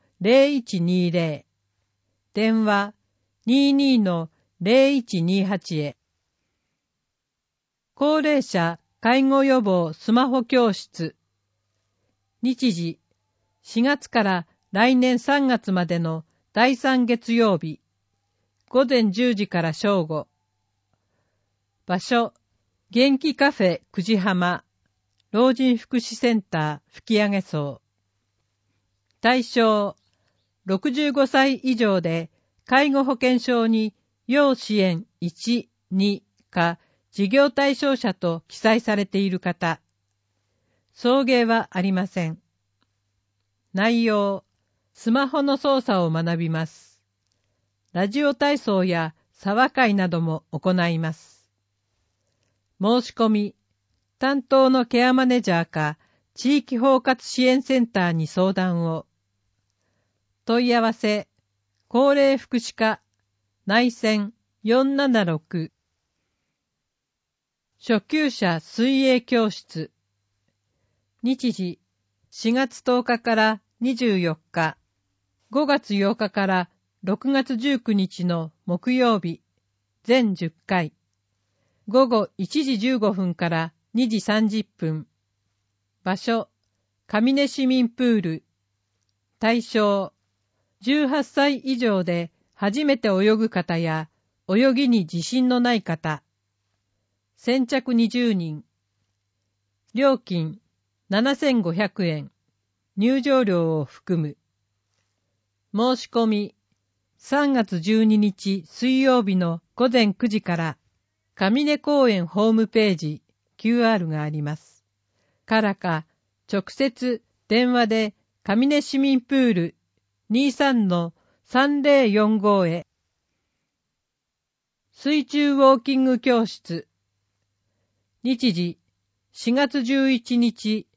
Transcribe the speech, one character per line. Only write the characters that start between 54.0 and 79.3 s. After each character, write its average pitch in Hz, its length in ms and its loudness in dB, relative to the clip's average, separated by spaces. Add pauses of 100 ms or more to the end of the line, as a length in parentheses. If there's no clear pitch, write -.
担 269 240 -2
当 269 260 4
の 254 160 2
ケ 240 200 0
ア 254 80 2
マ 254 120 2
ネ 247 120 2
ー 233 40 -2
ジ 196 100 -2
ャ 170 140 0
ー - 40 -16
か、 151 280 -4 (380)
地 277 240 0
域 240 180 -6
包 269 200 4
括 262 220 0
支 - 240 -4
援 254 200 2
セ 262 160 0
ン 233 80 0
タ 180 220 0
ー - 20 -2
に 160 160 -2
相 185 260 0
談 180 300 -2
を。 160 240 -6 (1400)
問 240 240 0
い 240 60 2
合 233 80 2
わ 226 100 0
せ、 208 380 -4 (580)
高 277 280 2
齢 277 220 2
福 - 200 -6
祉 - 160 -8
課、 220 260 -2 (680)
内 233 240 2
線 214 420 -2 (300)
四 262 340 2
七 247 260 2
六。 165 480 -4 (2000)
初 220 220 -2
級 302 300 -2
者 170 280 -2
水 269 440 -2
泳 254 180 2
教 226 300 0
室。 - 400 -12 (1300)
日 247 300 -4
時、 180 280 -8 (520)
四 226 220 -4
月 262 280 -4
十 247 220 0
日 233 160 -2
か 233 160 -2
ら 220 260 0 (200)
二 247 140 -2
十 226 220 0
四 165 180 -2 (160)
日、 160 260 -4 (720)
五 277 160 0
月 277 260 -2
八 202 220 0
日 208 160 -4
か 196 160 -2
ら 185 220 -2 (340)
六 214 280 -4
月 269 240 -2
十 262 240 -2
九 226 140 -2
日 190 320 -2
の 165 260 -4 (140)
木 180 280 -2
曜 240 260 2
日、 165 220 -8 (640)